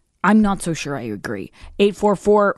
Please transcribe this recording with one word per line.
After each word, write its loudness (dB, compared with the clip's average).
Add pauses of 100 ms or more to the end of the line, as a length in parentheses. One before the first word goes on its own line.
(220)
I'm 4
not 0
so -4
sure -8
I -10
agree. -8 (300)
Eight 2
four 0
four, 2